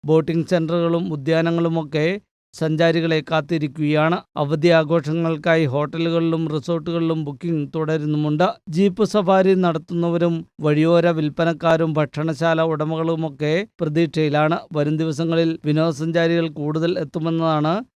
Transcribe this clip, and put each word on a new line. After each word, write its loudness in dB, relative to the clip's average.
ബോട്ടിംഗ് 2
സെന്ററുകളും 0
ഉദ്യാനങ്ങളുമൊക്കെ 0
സഞ്ചാരികളെ 0
കാത്തിരിക്കുകയാണ്. 0
അവധി 0
ആഘോഷങ്ങൾക്കായി 2
ഹോട്ടലുകളിലും -2
റിസോർട്ടുകളിലും -2
ബുക്കിംഗ് -4
തുടരുന്നുമുണ്ട്. 0
ജീപ്പ് 2
സഫാരി 4
നടത്തുന്നവരും 0
വഴിയോര 4
വിൽപ്പനക്കാരും 0
ഭക്ഷണശാല -2
ഉടമകളുമൊക്കെ -2
പ്രതീക്ഷയിലാണ്. 0
വരും 0
ദിവസങ്ങളിൽ 0
വിനോദസഞ്ചാരികൾ 0
കൂടുതൽ -2
എത്തുമെന്നതാണ് 0